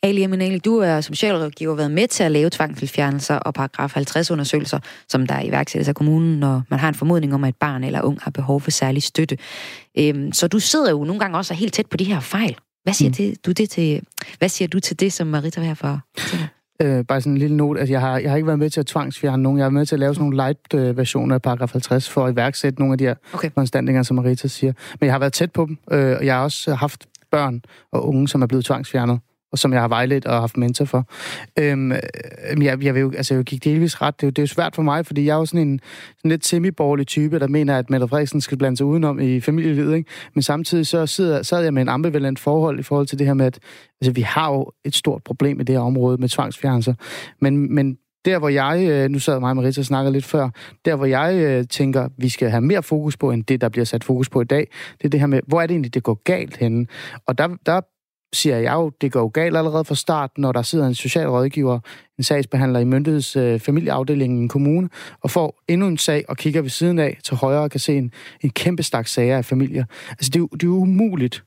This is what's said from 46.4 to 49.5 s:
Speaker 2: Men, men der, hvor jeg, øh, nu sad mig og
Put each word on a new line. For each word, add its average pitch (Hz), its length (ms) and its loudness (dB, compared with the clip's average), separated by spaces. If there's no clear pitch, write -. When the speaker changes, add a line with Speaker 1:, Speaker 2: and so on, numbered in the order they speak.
Speaker 2:
Men, 139 340 2
men 139 220 2
der, 185 140 2
hvor 151 100 0
jeg, 143 400 2
øh, 139 200 2
nu 139 100 0
sad 135 200 0
mig 127 100 0
og 131 60 2